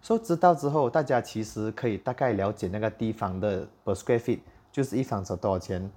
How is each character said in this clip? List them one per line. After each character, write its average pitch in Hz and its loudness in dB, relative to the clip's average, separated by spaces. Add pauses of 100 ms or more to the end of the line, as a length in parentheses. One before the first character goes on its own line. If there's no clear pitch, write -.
所 226 2
以 - 2
知 170 0
道 175 8
之 143 -2
后， 143 2
大 160 2
家 131 2
其 110 -6
实 110 -4
可 - -4
以 101 0
大 - -4
概 123 0
了 98 2
解 - -6
那 104 -4
个 107 0
地 110 -4
方 95 -4
的 98 -2 (160)
per 101 0
square 117 0
feet， 120 -2 (320)
就 139 -2
是 120 -2
一 131 0
方 107 -4
尺 90 -6
多 98 -2
少 92 0
钱 92 -6